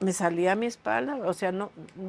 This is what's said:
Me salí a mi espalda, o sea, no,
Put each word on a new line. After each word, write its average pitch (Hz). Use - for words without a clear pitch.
Me 190
salí 175
a 190
mi 233
espalda, 233
o 190
sea, 185
no, 196